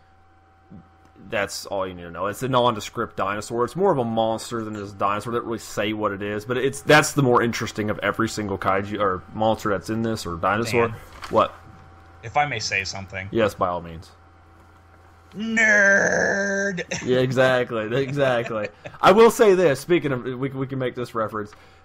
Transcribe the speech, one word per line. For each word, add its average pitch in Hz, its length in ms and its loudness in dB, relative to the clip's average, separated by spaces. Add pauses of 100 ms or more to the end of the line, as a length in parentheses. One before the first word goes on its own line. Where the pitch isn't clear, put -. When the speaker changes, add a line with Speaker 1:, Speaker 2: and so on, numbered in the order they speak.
(1300)
Speaker 1:
That's 101 380 -4
all 95 200 -4
you 95 60 -10
need 87 120 -14
to 87 60 -14
know. 87 180 -6
It's 104 140 -8
a 131 60 -4
nondescript 120 680 0
dinosaur. 104 520 -2
It's - 100 -8
more 190 160 4
of 143 60 2
a 123 60 0
monster 113 600 -2
than 107 100 -8
it 107 60 -8
is 101 120 -10
a 101 40 -18
dinosaur. 104 380 -2
They 120 60 0
don't - 80 -10
really 110 100 -4
say 107 340 -4
what 107 200 -2
it 98 100 -8
is, 104 240 -6
but 123 100 -2
it's, 135 240 -2
that's 151 320 4
the 143 100 2
more 120 200 6
interesting 113 480 -2
of 101 80 -4
every 101 280 0
single 104 300 -4
kaiju 98 420 -2
or 92 240 0 (120)
monster 110 340 0
that's 98 220 -2
in 110 120 -2
this 113 220 -4
or 87 120 -6
dinosaur. 110 520 0
Speaker 2:
Dan. 110 80 -8 (320)
Speaker 1:
What? 107 240 2 (680)
Speaker 2:
If 117 160 -4
I 147 80 2
may 127 120 -6
say 98 260 -2
something. 95 480 -10
Speaker 1:
Yes, 110 220 2
by 95 140 0
all 87 140 -4
means. 82 280 -16 (1200)
Speaker 2:
Nerd! 202 1500 2 (200)
<laughs> - 40 -6
Speaker 1:
Yeah, 123 120 4
exactly, 123 840 2
exactly. 120 640 -2 (320)
I 170 120 8
will 226 180 8
say 214 240 6
this. 165 260 4
Speaking 151 320 2
of, 123 120 -6
we, 127 260 -6
we 131 160 -6
can 131 120 -6
make 127 160 -4
this 123 200 -8
reference. 107 380 -4 (320)